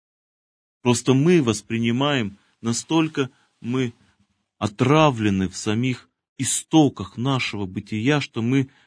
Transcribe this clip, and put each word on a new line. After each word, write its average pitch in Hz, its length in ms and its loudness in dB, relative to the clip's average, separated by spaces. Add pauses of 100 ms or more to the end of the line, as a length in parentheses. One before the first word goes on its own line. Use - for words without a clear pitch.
(840)
Просто 123 320 2
мы 160 280 4
воспринимаем, 117 920 -2 (240)
настолько 147 720 -2 (300)
мы 120 340 -4 (640)
отравлены 107 880 2
в - 80 -10
самих 120 540 -4 (260)
истоках - 800 0
нашего 120 500 -4
бытия, 110 540 -4
что - 220 -8
мы 131 260 0 (180)